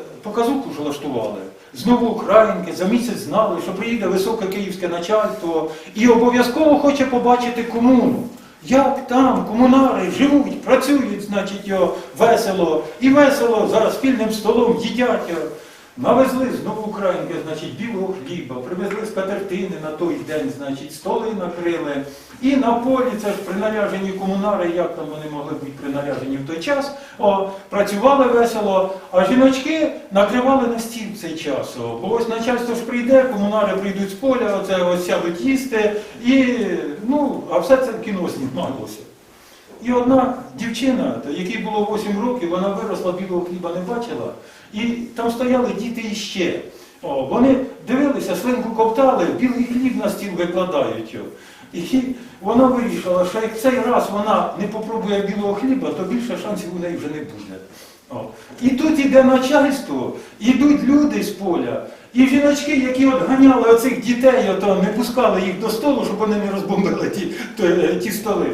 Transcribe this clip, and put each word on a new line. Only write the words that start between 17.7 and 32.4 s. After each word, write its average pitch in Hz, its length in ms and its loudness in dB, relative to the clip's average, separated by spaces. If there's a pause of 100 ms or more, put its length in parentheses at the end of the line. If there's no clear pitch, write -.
білого 190 340 -6 (140)
хліба, 139 280 -10
привезли 196 500 -6
скатертини 190 640 -6 (120)
на 156 60 -8
той 156 260 -4 (120)
день, 139 300 -4
значить, 139 360 -10
столи 220 340 -4 (120)
накрили. 165 640 -4 (380)
І 269 140 2
на 226 180 2
полі, 247 380 0 (100)
це 202 60 -4
ж 196 60 -2
принаряжені 196 800 -2
комунари, 190 640 -2
як 175 200 -2
там 160 100 -8
вони 151 260 -10
могли 143 200 -8
бути 135 200 -10 (100)
принаряжені 139 560 -4
в 139 100 -8
той 165 120 -6
час, 269 320 -2 (260)
о, 196 320 2 (200)
працювали 226 560 4
весело, 214 680 2 (180)
а 185 140 4
жіночки 269 640 4 (200)
накривали 240 560 2
на 233 120 -4
стіл 220 360 -10
в - 60 -14
цей 160 140 -8
час. 135 480 -6
О. 117 180 -6
Бо 196 120 -2
ось 226 160 0
начальство 233 460 -2